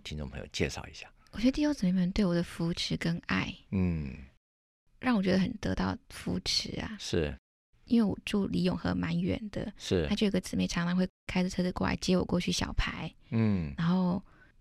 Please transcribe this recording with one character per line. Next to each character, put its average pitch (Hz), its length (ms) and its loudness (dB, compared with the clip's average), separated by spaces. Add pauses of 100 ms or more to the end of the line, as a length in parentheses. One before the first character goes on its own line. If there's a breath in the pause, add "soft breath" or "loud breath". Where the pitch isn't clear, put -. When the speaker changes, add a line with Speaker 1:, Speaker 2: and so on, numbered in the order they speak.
Speaker 1:
听 76 120 -8
众 71 120 -6
朋 62 100 -10
友 50 140 -10
介 78 160 0
绍 - 200 -10
一 - 40 -18
下。 - 180 -18 (200)
Speaker 2:
我 - 60 -8
觉 - 60 0
得 254 80 6
弟 294 120 0
兄 294 100 2
姊 285 120 -2
妹 180 60 4
们 180 220 2
对 214 100 2
我 175 100 2
的 170 80 2
扶 170 320 -4
持 - 220 -4
跟 170 300 -2
爱， - 280 -2 (180)
Speaker 1:
嗯。 82 440 0 (840)
Speaker 2:
让 254 160 2
我 190 40 2
觉 190 120 2
得 190 40 4
很 190 220 2
得 190 160 -2
到 185 220 0 (140)
扶 180 340 -6
持 - 340 -2
啊。 220 180 -8
Speaker 1:
是。 73 400 -2 (460)
Speaker 2:
因 233 180 4
为 202 80 4
我 - 140 -2
住 196 240 0
离 175 160 0
永 180 140 2
和 175 180 0
蛮 170 240 0
远 185 180 0 (140)
的。 - 260 -6
Speaker 1:
是。 165 300 2
Speaker 2:
他 208 80 0
就 214 100 2
有 196 60 2
个 185 80 2
姊 - 160 -4
妹 185 100 2
常 175 220 0
常 175 80 2
会 185 100 4 (200)
开 - 180 0
着 180 60 0
车 185 120 -2
子 180 120 0
过 - 120 -2
来 - 120 0
接 - 180 2
我 180 80 4
过 175 160 2
去 180 140 0
小 - 200 -2
排。 - 400 -2 (180)
Speaker 1:
嗯。 101 460 2
Speaker 2:
然 165 80 0
后 180 380 2 (380 soft breath)